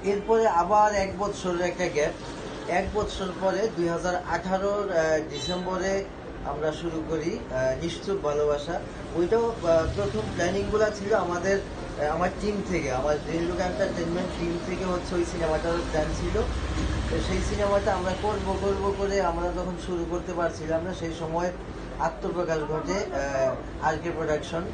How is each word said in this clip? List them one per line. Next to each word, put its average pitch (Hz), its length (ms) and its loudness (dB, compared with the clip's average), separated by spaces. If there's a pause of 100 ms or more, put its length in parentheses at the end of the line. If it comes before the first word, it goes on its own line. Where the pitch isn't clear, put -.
এরপরে 220 440 4
আবার 202 480 6
এক 190 240 0
বৎসরের 180 420 0
একটা 175 260 0
গ্যাপ। 151 260 2 (560)
এক 185 240 2
বৎসর 196 380 -2 (100)
পরে 190 260 2 (100)
দুই 170 120 2
হাজার 170 260 0
আঠারোর, 190 760 0
আহ, 160 280 4 (100)
ডিসেম্বরে 185 760 -2 (400)
আমরা 151 260 -2
শুরু 160 380 -4
করি, 165 300 -2 (120)
আহ, 135 320 0
নিশ্চুপ 170 420 -2
ভালোবাসা। 147 540 2 (360)
ওইটাও, 220 320 4
আহ, 165 380 4 (100)
প্রথম 202 240 0
প্ল্যানিংগুলা 202 720 2
ছিল 202 240 0
আমাদের, 185 460 2
আহ, - 540 -4
আমার 180 160 2 (120)
টিম 202 280 0
থেকে, 143 220 0
আমার 147 260 2 (160)
রিলুক 170 260 0
এন্টারটেইনমেন্ট 175 680 0 (100)
টিম 170 260 -2
থেকে 180 200 -2
হচ্ছে 180 300 -2
ওই 170 160 2
সিনেমাটার 165 420 0 (160)
প্ল্যান 156 160 2 (160)
ছিল। 180 200 0 (680)
তো 160 80 2 (100)
সেই 185 220 2
সিনেমাটা 202 440 2
আমরা 185 280 0
করব 190 400 0
করব 196 360 2
করে 196 240 2
আমরা 175 260 0
যখন 180 260 -2 (120)
শুরু 170 240 -2
করতে 175 240 -4
পারছিলাম 165 500 0
না, 185 100 -4
সেই 165 260 -4
সময় 165 320 -2 (480)
আত্মপ্রকাশ 165 580 0
ঘটে, 180 580 -2
আহ, 135 400 0 (280)
আর 156 100 2 (100)
কে 170 80 -4
প্রোডাকশন 156 500 -2 (120)